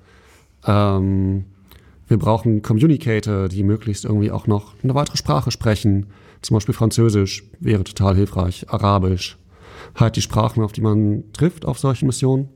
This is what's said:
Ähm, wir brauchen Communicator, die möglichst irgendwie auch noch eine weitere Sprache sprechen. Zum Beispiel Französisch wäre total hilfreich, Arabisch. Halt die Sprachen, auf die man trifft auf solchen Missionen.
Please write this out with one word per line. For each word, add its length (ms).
Ähm, 800
wir 100
brauchen 440
Communicator, 880
die 140
möglichst 420
irgendwie 260
auch 160
noch 340
eine 140
weitere 220
Sprache 340
sprechen. 560
Zum 140
Beispiel 180
Französisch 680
wäre 240
total 320
hilfreich, 540
Arabisch. 680
Halt 200
die 60
Sprachen, 420
auf 80
die 100
man 520
trifft 320
auf 120
solchen 300
Missionen. 480